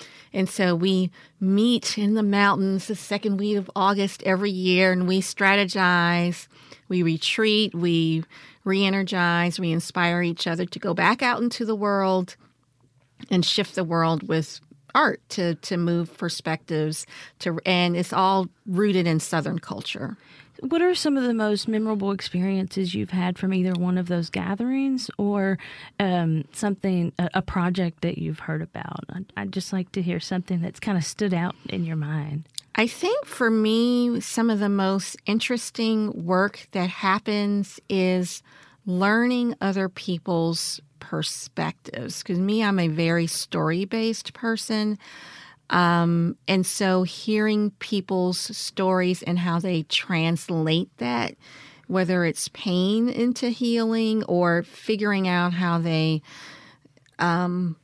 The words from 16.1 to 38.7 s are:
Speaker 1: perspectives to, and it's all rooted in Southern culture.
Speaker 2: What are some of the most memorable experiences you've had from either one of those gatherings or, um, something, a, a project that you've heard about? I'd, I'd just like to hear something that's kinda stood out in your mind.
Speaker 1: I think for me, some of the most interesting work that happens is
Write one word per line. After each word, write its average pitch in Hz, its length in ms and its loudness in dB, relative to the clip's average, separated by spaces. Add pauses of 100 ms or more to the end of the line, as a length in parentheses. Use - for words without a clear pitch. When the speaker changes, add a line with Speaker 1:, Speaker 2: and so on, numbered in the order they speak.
Speaker 1:
perspectives 156 880 -4 (320)
to, 165 260 -4
and 175 320 2
it's 180 160 -2
all 190 360 2 (180)
rooted 185 400 2
in 160 140 2
Southern - 400 -4
culture. - 580 -10 (440)
Speaker 2:
What 330 200 0
are 359 120 4
some 302 220 2
of 262 80 2
the 240 100 2
most 214 360 0
memorable 214 420 0
experiences 190 840 -2
you've 196 180 -4
had 180 260 0
from 190 160 0
either 185 260 2
one 180 180 2
of 175 120 -2
those 170 200 -2
gatherings 247 880 -2
or, 202 400 0 (440)
um, 170 500 2
something, 190 680 -2
a, 175 180 0
a 185 60 0
project 180 600 -2
that 170 160 -2
you've 156 220 -6
heard 156 220 -6
about? - 480 -10
I'd, 185 160 -10 (120)
I'd 202 160 -6
just - 180 -6
like 185 220 -4
to 196 80 -2
hear 170 180 -2
something 180 420 -4
that's 180 200 -6
kinda 190 200 0
stood 190 320 -2
out 175 220 -2 (140)
in 180 160 -4
your 160 100 -4
mind. 151 540 -4 (260)
Speaker 1:
I 226 120 2
think 453 380 -2
for 233 240 0
me, 233 680 2
some 233 300 0
of 208 100 2
the 202 80 0
most 196 480 0 (100)
interesting 220 1000 -2
work 185 460 0
that 185 180 -2
happens 202 1000 -2
is 185 560 0 (420)